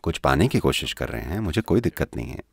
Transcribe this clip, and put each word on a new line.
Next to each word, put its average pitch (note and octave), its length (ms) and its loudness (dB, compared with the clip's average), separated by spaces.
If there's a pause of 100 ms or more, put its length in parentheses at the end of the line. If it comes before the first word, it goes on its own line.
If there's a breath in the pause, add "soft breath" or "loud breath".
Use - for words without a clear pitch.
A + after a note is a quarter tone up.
कुछ - 160 -2
पाने C#3 300 4
की - 100 2
कोशिश - 340 0
कर - 160 -6
रहे - 140 -6
हैं, F2+ 180 -4
मुझे G2 200 0
कोई - 200 2
दिक्कत - 360 -4
नहीं A#2 100 -6
है। - 160 -10 (100)